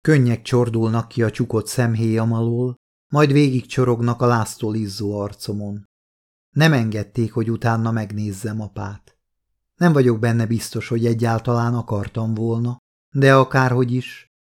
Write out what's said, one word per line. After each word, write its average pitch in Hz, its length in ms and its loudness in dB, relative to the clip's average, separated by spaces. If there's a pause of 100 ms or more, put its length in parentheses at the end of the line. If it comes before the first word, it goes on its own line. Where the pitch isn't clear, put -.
Könnyek 123 400 2
csordulnak 113 640 0
ki 117 160 -2
a 110 80 2
csukott 117 360 -4
szemhéjam 113 640 0
alól, 117 420 -2 (360)
majd 147 200 4
végigcsorognak 123 920 2
a 123 40 2
láztól 113 500 0
izzó 104 440 -6
arcomon. 101 680 -8 (720)
Nem 156 180 4
engedték, 110 600 -2
hogy 117 180 -2
utána 113 400 0
megnézzem 107 720 -6
apát. 101 560 -12 (580)
Nem 175 180 4
vagyok 123 260 4
benne 117 260 2
biztos, 110 420 -4
hogy 117 180 -2
egyáltalán 117 680 0
akartam 113 600 -4
volna, 117 440 -2 (320)
de 135 260 4
akárhogy 127 560 2
is, - 360 -6 (160)